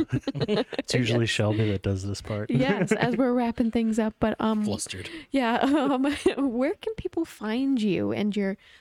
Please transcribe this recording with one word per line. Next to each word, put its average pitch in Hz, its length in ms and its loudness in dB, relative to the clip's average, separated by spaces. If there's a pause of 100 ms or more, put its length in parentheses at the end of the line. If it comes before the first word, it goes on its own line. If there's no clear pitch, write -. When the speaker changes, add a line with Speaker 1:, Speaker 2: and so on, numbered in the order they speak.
Speaker 1:
<laughs> - 80 -12
Speaker 2:
<laughs> - 220 -2
Speaker 1:
it's - 600 -2
usually 117 300 2
Speaker 2:
Yes. 110 60 0
Speaker 1:
Shelby 107 420 2
that 95 100 -2
does 98 240 -2
this 101 140 -6
part. 107 300 -6
<laughs> - 40 0
Speaker 2:
Yes, 254 380 2
as 233 240 2
we're 247 160 4
wrapping 233 380 0
things 226 280 0
up, 220 220 0
but, 220 180 0
um, 214 260 0
Speaker 3:
Flustered. - 440 -4 (220)
Speaker 2:
yeah, 240 260 2
<laughs> - 60 0
um, 277 420 2 (320)
where 269 380 0
can 440 200 -8
people 339 300 -4
find 254 560 -2
you 208 320 0
and 208 240 -2
your 196 220 -2 (220)